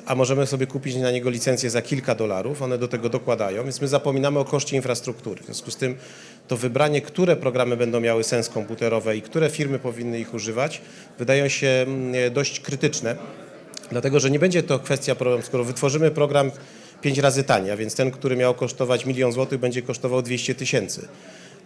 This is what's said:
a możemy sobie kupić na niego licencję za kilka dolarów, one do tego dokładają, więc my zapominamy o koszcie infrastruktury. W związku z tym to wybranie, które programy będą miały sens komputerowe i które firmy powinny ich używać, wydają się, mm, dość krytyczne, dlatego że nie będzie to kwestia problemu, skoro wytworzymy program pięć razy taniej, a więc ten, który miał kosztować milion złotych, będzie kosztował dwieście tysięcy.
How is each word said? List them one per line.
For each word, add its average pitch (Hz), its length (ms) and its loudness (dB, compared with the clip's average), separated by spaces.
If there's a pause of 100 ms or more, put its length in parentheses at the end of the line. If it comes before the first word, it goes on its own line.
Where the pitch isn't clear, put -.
a 131 100 0
możemy 131 320 2
sobie 131 200 0
kupić 131 280 -4
na 127 160 2
niego 123 180 0
licencję 123 400 0
za 113 120 0
kilka 131 340 -2
dolarów, 110 460 -2
one 127 160 -2
do 120 100 -2
tego 120 220 -2
dokładają, 113 540 -2
więc 135 180 -6
my 143 60 0
zapominamy 139 520 2
o 135 60 0
koszcie 139 300 -2
infrastruktury. 120 680 -4
W - 40 -20
związku - 260 -10
z - 60 -10
tym 131 180 -4 (520)
to 127 100 -2
wybranie, 135 440 2
które 175 340 2
programy 123 420 0
będą 120 220 0
miały 113 240 2
sens 117 260 0
komputerowe 110 680 -2
i 110 40 -6
które 156 280 0
firmy 143 300 -2
powinny 120 400 -4
ich 113 140 -8
używać, 113 480 -4 (360)
wydają 135 300 4
się, 139 200 0
mm, 127 640 2
dość 139 260 0
krytyczne, 139 560 -2 (760)
dlatego 135 280 2
że 135 120 2
nie 147 80 2
będzie 175 240 4
to 135 160 0
kwestia 131 360 0
problemu, 123 280 2
skoro 123 200 -2
wytworzymy 143 480 2
program 143 400 2 (500)
pięć 139 160 0
razy 135 260 4
taniej, 101 280 2
a 104 60 -2
więc 107 180 -4
ten, 131 160 2
który 131 240 0
miał 127 180 4
kosztować 123 520 0
milion 127 260 2
złotych, 131 280 0
będzie 123 220 0
kosztował 127 400 -2
dwieście 123 340 -2
tysięcy. - 520 -2 (580)